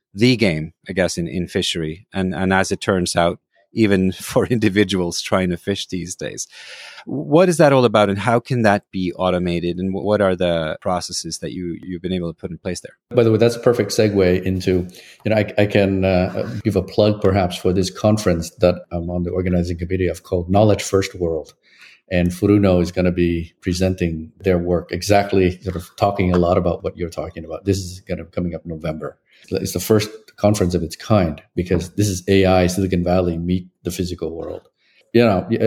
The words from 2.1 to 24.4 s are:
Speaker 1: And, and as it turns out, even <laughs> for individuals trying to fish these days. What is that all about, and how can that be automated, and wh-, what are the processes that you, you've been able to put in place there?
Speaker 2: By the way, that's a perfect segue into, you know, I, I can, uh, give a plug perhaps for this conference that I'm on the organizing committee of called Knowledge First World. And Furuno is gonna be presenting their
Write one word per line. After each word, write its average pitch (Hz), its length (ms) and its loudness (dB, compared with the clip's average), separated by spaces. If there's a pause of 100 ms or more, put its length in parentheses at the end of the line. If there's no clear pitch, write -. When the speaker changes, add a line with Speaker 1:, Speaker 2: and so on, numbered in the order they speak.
Speaker 1:
And, 92 220 -4
and 92 180 -2
as 95 200 0
it 92 80 -4
turns 92 340 0
out, 87 240 2 (340)
even 98 400 2
<laughs> - 180 -14
for 107 160 2
individuals 95 720 0
trying 92 300 -2
to 87 60 -2
fish - 300 -6
these 90 300 -10
days. - 300 -10 (580)
What 151 440 2
is 160 100 0
that 147 140 6
all 131 120 6
about, 107 240 4
and 101 100 -2
how 117 220 0
can 123 220 -2
that 101 280 2
be 92 220 -4
automated, 87 640 -2
and 95 140 -4
wh-, 92 120 -6
what 104 160 0
are 95 140 2
the 85 460 -2
processes 87 580 -6
that 82 140 -10
you, 87 300 -8
you've 90 200 -10
been 92 100 -4
able 85 200 -4
to - 60 -20
put 92 120 -12
in 82 80 -12
place 90 220 -8
there? - 160 -20 (140)
Speaker 2:
By 120 120 4
the 113 80 4
way, 107 80 4
that's 117 180 2
a - 40 -10
perfect 117 300 2
segue 98 520 2
into, 92 460 -2 (360)
you 104 60 -2
know, 110 60 2
I, 107 220 0
I 104 80 4
can, 95 380 2
uh, 95 600 0
give 98 120 0
a 90 60 4
plug 104 380 2
perhaps 92 360 2
for 92 160 0
this 90 180 0
conference 95 640 0
that 90 340 2
I'm 87 200 -6
on 87 120 -4
the 87 80 -4
organizing 90 480 -2
committee 90 300 -2
of 82 140 -6
called 90 280 -4
Knowledge 101 320 4
First 95 320 -2
World. 82 400 -6 (540)
And 87 220 0
Furuno 98 500 4
is 82 120 0
gonna 90 180 0
be 85 500 -2
presenting 85 800 -2
their 92 200 2